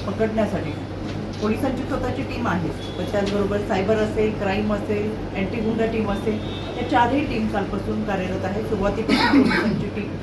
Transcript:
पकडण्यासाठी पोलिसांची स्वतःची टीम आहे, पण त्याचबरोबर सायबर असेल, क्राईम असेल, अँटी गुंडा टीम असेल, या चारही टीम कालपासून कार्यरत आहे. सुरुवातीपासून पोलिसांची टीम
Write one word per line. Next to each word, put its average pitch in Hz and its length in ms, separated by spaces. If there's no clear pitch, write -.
पकडण्यासाठी 202 640
पोलिसांची 254 420
स्वतःची 254 380
टीम 240 260
आहे, 175 220
पण - 420
त्याचबरोबर 202 460
सायबर 202 380
असेल, 214 440
क्राईम 208 340
असेल, 208 600
अँटी 196 260
गुंडा 220 240
टीम 220 260
असेल, 208 280
या - 120
चारही 262 360
टीम 220 220
कालपासून 208 560
कार्यरत 185 420
आहे. 202 160
सुरुवातीपासून 220 800
पोलिसांची - 460
टीम - 240